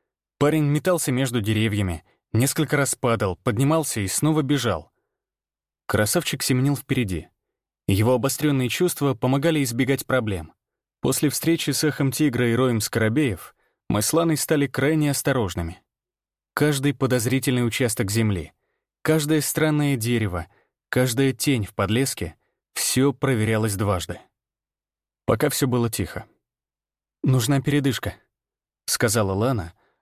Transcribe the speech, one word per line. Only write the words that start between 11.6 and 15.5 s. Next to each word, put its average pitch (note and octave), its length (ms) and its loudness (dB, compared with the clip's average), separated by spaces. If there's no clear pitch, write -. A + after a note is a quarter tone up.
с C3+ 120 -2
эхом C#3 300 0
тигра B2+ 360 0
и A#2 60 2
роем A#2+ 260 2
скоробеев A2+ 720 -2
мы G#2 120 0
с - 120 -2
Ланой E3 240 2
стали C#3+ 320 0
крайне D3 420 0
осторожными. G2+ 720 -2